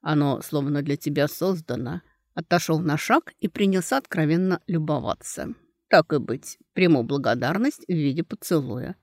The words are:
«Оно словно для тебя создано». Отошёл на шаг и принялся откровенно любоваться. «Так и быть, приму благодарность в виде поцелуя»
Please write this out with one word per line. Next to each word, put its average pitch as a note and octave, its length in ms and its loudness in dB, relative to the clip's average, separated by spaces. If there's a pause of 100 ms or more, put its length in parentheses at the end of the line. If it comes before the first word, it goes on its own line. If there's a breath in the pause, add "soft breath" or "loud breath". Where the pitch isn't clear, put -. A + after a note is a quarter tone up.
«Оно C#3+ 400 2
словно C#3+ 400 -2
для C#3 160 -2
тебя D3 300 0
создано». D#3+ 760 -4 (320)
Отошёл E3+ 460 0
на D#3 180 0
шаг - 440 0
и G#3+ 60 -4
принялся G3 500 0
откровенно F3 680 0
любоваться. - 880 -4 (340)
«Так D#3+ 260 6
и D3 40 2
быть, - 400 -6 (160)
приму E3 300 4
благодарность C#3 840 0
в F#3 60 -2
виде D3+ 300 0
поцелуя» D3+ 800 -4